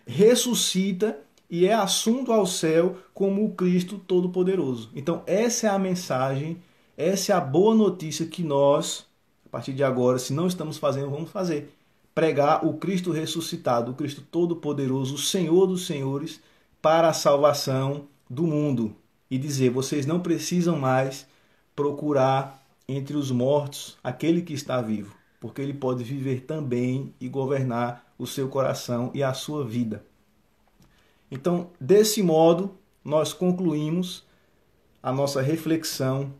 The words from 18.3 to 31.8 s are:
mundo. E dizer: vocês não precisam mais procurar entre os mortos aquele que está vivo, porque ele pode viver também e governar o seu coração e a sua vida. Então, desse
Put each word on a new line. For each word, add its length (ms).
mundo. 520
E 80
dizer: 340
vocês 340
não 140
precisam 580
mais 500
procurar 880
entre 280
os 160
mortos 720
aquele 400
que 100
está 260
vivo, 360
porque 200
ele 140
pode 300
viver 380
também 800
e 80
governar 880
o 100
seu 200
coração 680
e 100
a 100
sua 320
vida. 400
Então, 480
desse 420